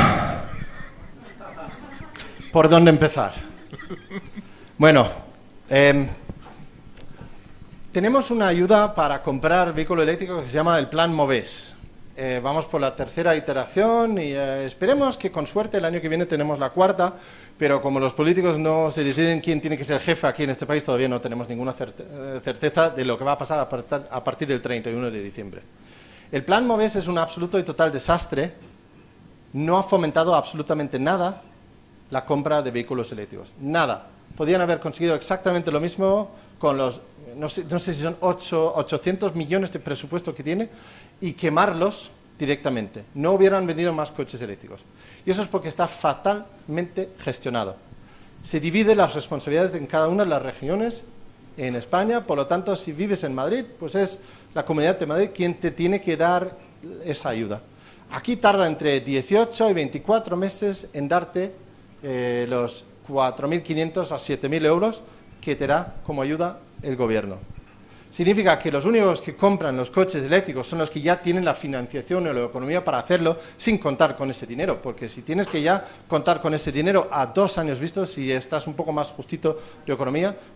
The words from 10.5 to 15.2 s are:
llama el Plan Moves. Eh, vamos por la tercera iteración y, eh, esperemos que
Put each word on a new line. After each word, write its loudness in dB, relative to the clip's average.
llama 4
el 0
Plan 2
Moves. 0
Eh, -4
vamos -2
por -2
la 0
tercera 2
iteración 2
y, -2
eh, -2
esperemos 2
que -4